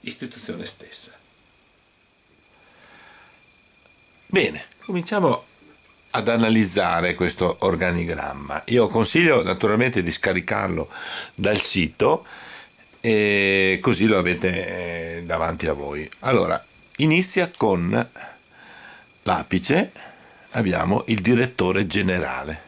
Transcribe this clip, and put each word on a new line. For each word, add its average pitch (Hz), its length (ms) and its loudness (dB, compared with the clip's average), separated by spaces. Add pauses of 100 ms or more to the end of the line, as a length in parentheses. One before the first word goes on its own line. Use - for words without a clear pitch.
istituzione - 640 -8
stessa. - 480 -14 (3250)
Bene, 120 400 0 (120)
cominciamo 175 680 0 (680)
ad 110 180 -2
analizzare 98 880 2
questo 87 460 0
organigramma. 80 1040 -2
Io 117 220 4
consiglio 123 540 4
naturalmente 104 600 2
di 85 100 -2
scaricarlo 92 760 -2 (440)
dal 101 260 0
sito 101 640 0 (760)
e 98 840 2
così 107 240 2
lo 104 120 4
avete, 87 1000 -2
eh, 85 60 -12
davanti 82 420 -4
a 78 60 0
voi. 71 360 -8 (120)
Allora, 92 440 0 (340)
inizia 175 580 2
con 107 520 0 (1120)
l'apice, 92 680 0 (580)
abbiamo 92 580 0
il 110 140 2
direttore 98 640 2
generale 80 800 -2